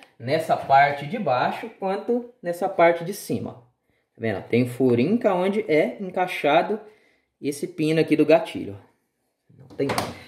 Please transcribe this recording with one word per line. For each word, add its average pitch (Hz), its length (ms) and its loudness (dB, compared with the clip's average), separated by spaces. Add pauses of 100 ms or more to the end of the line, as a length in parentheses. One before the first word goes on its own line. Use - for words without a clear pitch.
(180)
nessa 151 400 -2
parte 143 480 4
de 180 140 -8
baixo 151 580 -2
quanto 220 640 -4
nessa 175 260 -4
parte 170 380 2
de 190 80 -8
cima, - 380 -8
ó. - 20 -20
Tá - 640 -20
vendo? 110 280 -4
Tem 120 220 2
furinho 131 520 2
que 233 80 0
é 202 40 4
onde 196 300 0 (100)
é 160 300 2
encaixado 180 800 0 (600)
esse 143 280 -6
pino 156 340 0
aqui 156 140 2
do 151 100 2
gatilho. 143 500 0 (800)
Não - 120 -20
tem... - 200 -6 (400)